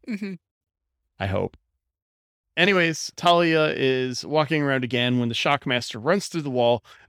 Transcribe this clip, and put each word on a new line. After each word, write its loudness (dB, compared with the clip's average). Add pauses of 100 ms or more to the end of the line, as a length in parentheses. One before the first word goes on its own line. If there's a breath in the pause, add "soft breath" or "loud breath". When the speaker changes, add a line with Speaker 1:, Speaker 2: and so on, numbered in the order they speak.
Speaker 1:
Mm-hmm. -10 (840)
Speaker 2:
I -4
hope. -4 (1000)
Anyways, 2
Talia 4
is -2
walking 0
around 0
again 0
when 0
the -4
Shockmaster -2
runs 0
through -6
the -6
wall, 2 (260 loud breath)